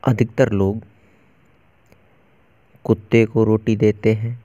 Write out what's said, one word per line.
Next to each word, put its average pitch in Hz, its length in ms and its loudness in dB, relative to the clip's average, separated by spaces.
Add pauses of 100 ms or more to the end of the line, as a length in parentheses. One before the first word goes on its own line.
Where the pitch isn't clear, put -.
अधिकतर 117 500 0
लोग 98 300 -2 (2000)
कुत्ते 113 420 0
को 110 180 0
रोटी 110 320 0
देते 107 380 0
हैं 117 300 -8